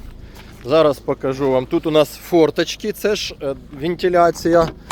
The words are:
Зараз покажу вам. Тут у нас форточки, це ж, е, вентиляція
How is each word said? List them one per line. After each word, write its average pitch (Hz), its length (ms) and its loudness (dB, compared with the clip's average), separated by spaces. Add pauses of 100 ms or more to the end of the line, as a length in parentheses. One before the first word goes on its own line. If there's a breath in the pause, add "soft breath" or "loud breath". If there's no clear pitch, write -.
(640 loud breath)
Зараз 147 340 2
покажу 135 520 -2
вам. 127 140 2
Тут 170 200 -2
у 160 60 -2
нас 151 180 4
форточки, 170 840 0
це 202 240 -4
ж, 180 260 -8
е, 139 140 -6 (260)
вентиляція 170 880 2 (220 loud breath)